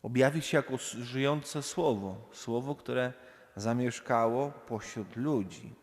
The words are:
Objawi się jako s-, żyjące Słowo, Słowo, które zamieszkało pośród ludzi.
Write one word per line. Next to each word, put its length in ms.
Objawi 380
się 140
jako 180
s-, 180
żyjące 680
Słowo, 720
Słowo, 420
które 380
zamieszkało 960
pośród 640
ludzi. 680